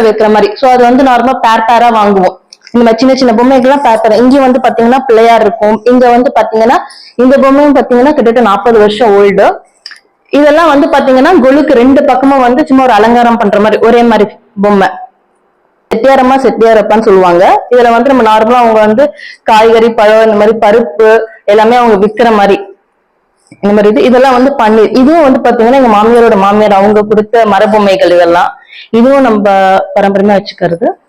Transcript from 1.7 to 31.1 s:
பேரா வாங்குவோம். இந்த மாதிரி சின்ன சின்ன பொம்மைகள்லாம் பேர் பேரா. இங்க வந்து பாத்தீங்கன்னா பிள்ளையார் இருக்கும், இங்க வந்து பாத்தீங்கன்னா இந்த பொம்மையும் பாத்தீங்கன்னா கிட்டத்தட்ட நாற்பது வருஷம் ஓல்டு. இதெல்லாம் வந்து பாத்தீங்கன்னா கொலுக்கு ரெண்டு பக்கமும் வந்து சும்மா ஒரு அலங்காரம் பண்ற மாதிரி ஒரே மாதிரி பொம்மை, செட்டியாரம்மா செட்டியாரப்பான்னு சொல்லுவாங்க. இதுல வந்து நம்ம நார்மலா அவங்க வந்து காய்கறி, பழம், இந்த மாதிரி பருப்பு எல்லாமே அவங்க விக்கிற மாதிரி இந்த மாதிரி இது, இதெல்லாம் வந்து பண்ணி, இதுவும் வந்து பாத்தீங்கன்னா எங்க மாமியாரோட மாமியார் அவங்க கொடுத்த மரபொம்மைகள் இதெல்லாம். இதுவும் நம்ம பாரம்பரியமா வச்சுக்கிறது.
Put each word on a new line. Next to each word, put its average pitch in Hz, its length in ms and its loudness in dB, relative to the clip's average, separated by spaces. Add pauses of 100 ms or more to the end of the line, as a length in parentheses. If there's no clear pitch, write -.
பேரா 240 180 2 (100)
வாங்குவோம். 202 380 -2 (360)
இந்த 240 120 0
மாதிரி 226 160 0
சின்ன 262 200 2
சின்ன 240 180 0
பொம்மைகள்லாம் 262 480 0
பேர் 220 160 0
பேரா. 214 200 0
இங்க 254 240 2
வந்து 254 180 0
பாத்தீங்கன்னா 240 420 0
பிள்ளையார் 226 380 2
இருக்கும், 208 300 -2 (160)
இங்க 247 120 2 (120)
வந்து 240 140 0 (100)
பாத்தீங்கன்னா 220 380 -2 (460)
இந்த 262 200 2
பொம்மையும் 277 340 2
பாத்தீங்கன்னா 254 400 0
கிட்டத்தட்ட 233 320 0
நாற்பது 220 360 0
வருஷம் 208 340 0
ஓல்டு. 202 280 2 (920)
இதெல்லாம் 302 340 2
வந்து 285 220 0
பாத்தீங்கன்னா 269 360 0 (140)
கொலுக்கு 285 280 0 (100)
ரெண்டு 269 260 2
பக்கமும் 269 380 0
வந்து 254 200 -2
சும்மா 262 200 0
ஒரு 240 120 0
அலங்காரம் 233 420 0
பண்ற 208 220 -2
மாதிரி 214 240 -2
ஒரே 240 140 2 (100)
மாதிரி 208 140 0 (380)
பொம்மை, 202 240 0 (1040)
செட்டியாரம்மா 262 520 0
செட்டியாரப்பான்னு 220 640 0
சொல்லுவாங்க. 185 360 2 (300)
இதுல 240 220 2
வந்து 247 160 -2
நம்ம 262 200 0
நார்மலா 220 320 0
அவங்க 220 240 0
வந்து 220 180 0 (440)
காய்கறி, 226 400 2 (100)
பழம், 220 280 2
இந்த 214 140 -2
மாதிரி 214 140 0 (100)
பருப்பு 214 440 0 (440)
எல்லாமே 220 280 2
அவங்க 226 240 0
விக்கிற 226 240 -2 (100)
மாதிரி 196 180 0 (1080)
இந்த 202 120 -2
மாதிரி 208 180 2
இது, 247 160 0
இதெல்லாம் 254 280 2
வந்து 262 220 0
பண்ணி, 214 240 2 (160)
இதுவும் 302 280 2
வந்து 262 180 -2
பாத்தீங்கன்னா 240 360 0
எங்க 240 140 2
மாமியாரோட 226 480 2
மாமியார் 208 340 0
அவங்க 208 220 0 (100)
கொடுத்த 214 320 0 (120)
மரபொம்மைகள் 196 640 0
இதெல்லாம். 170 360 0 (460)
இதுவும் 269 300 2
நம்ம 214 220 -2 (460)
பாரம்பரியமா 202 440 0
வச்சுக்கிறது. 180 480 -6 (220)